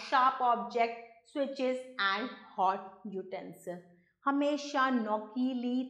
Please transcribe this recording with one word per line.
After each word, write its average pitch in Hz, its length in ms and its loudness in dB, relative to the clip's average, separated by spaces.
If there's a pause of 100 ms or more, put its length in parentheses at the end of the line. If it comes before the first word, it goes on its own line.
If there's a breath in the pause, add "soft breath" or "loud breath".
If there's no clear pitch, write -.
sharp 262 420 2
object, 233 560 2 (340)
switches 254 440 0 (280)
and 202 240 0 (300)
hot 190 220 4 (360)
utensils। 180 680 -10 (420 soft breath)
हमेशा 277 680 2
नोकीली, 247 1000 0